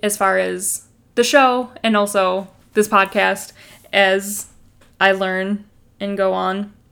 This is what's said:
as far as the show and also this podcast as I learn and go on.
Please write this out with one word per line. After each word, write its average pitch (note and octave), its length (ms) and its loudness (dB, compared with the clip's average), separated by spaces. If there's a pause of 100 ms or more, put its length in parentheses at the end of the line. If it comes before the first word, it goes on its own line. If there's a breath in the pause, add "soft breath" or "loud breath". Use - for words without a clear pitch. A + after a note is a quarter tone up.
as G#3 140 -4
far F#3+ 200 0
as F#3 500 -6 (280)
the A#3+ 80 2
show B3+ 480 2 (120)
and A3 140 2
also G3 500 0 (260)
this G#3 140 2
podcast G3 640 0 (420 loud breath)
as G3 540 0 (520)
I G3 140 4
learn F#3+ 520 -4 (340)
and G3+ 180 -6
go F#3+ 160 0
on. F#3+ 400 -4 (180)